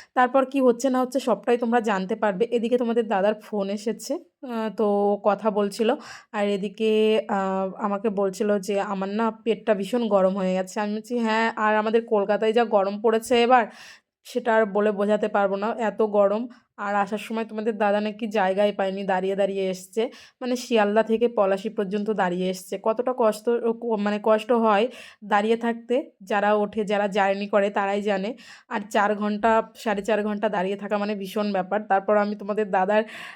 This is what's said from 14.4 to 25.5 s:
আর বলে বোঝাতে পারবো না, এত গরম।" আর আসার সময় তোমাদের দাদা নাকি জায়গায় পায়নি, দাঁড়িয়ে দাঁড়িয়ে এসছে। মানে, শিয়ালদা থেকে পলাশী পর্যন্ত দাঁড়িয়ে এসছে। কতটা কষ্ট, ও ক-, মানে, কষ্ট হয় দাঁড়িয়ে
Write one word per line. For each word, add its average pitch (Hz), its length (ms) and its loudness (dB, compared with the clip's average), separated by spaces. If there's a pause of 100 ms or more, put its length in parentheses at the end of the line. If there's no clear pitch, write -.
আর 220 100 4
বলে 208 260 0
বোঝাতে 208 360 0
পারবো 202 280 0
না, 202 240 -2
এত 208 220 0
গরম।" 208 460 2 (300)
আর 208 180 -4
আসার 202 220 0
সময় 220 280 -6
তোমাদের 214 320 -4
দাদা 208 240 2
নাকি 214 260 -6
জায়গায় 202 440 2
পায়নি, 196 320 -4
দাঁড়িয়ে 190 320 -2
দাঁড়িয়ে 196 340 0
এসছে। 214 400 -4 (320)
মানে, 254 140 -2
শিয়ালদা 220 480 2
থেকে 220 240 2
পলাশী 196 420 0
পর্যন্ত 208 400 -4
দাঁড়িয়ে 185 400 0
এসছে। 190 340 -8
কতটা 240 340 0
কষ্ট, 220 320 0
ও 233 240 0
ক-, 226 240 -4
মানে, 208 260 -2
কষ্ট 220 280 2
হয় 226 360 4 (360)
দাঁড়িয়ে 214 340 2